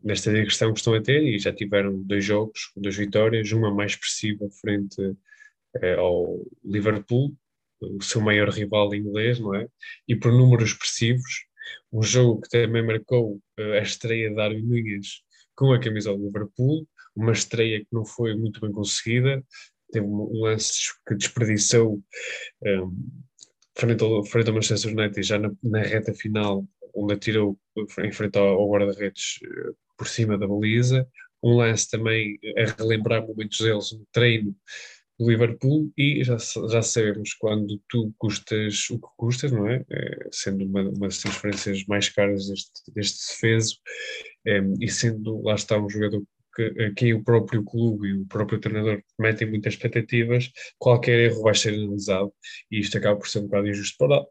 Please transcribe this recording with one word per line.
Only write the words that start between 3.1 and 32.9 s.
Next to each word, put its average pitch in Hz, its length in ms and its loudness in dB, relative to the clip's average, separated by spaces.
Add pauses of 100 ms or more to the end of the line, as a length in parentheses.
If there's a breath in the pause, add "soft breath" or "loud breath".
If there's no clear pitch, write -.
uma 110 220 2
mais 101 200 -2
expressiva 104 540 -4 (140)
frente, 101 400 -4 (800 loud breath)
eh, 90 140 2
ao 87 500 0 (180)
Liverpool, 107 720 0 (460)
o 98 220 -10
seu - 180 -2
maior 104 280 4
rival 104 440 0
inglês, 107 460 -2
não 101 160 -4
é? 113 120 -4 (400 loud breath)
E 117 80 2
por 117 160 2
números 123 400 8
expressivos, - 760 -2 (460 loud breath)
um 110 120 0
jogo 120 380 4
que - 80 -16
também 113 360 2
marcou, 110 560 0 (160)
eh, 107 220 0
a - 20 4
estreia 113 480 -2
de 104 60 -4
Darwin 107 280 0
Núñez 113 580 -4 (340 soft breath)
com 135 180 4
a 117 60 4
camisola 107 380 -2
do 101 80 -4
Liverpool, 123 600 -2 (280 loud breath)
uma 110 180 2
estreia 113 460 0
que 104 120 -12
não 113 140 -2
foi 113 300 -4
muito 110 260 -4
bem 107 100 -4
conseguida, 123 720 0 (480 loud breath)
teve 107 140 -2
um, 104 260 -4
um 110 100 -4
lance 110 320 0 (340)
que 107 80 0
desperdiçou, 110 840 2 (640 loud breath)
ehm, 95 260 0 (840)
frente 113 260 2
ao, 110 220 2
frente 113 240 2
ao 110 60 0
Manchester 110 360 0
United, 104 320 -2
já 104 160 0
na, 104 120 -2 (120)
na 110 180 0
reta 104 320 -2
final, 104 520 -2 (280)
onde 104 200 -2
atirou 104 440 0 (420)
em 104 120 -4
frente 104 260 -4
ao, 101 100 6
ao 101 220 2
guarda-redes, 101 760 -2
eh, - 280 -10 (260)
por - 100 -8
cima 107 300 0
da 101 100 -2
baliza, 120 600 2 (360 loud breath)
um 120 140 6
lance 113 320 2
também 110 500 -2 (180)
a 110 80 4 (160)
relembrar 110 440 0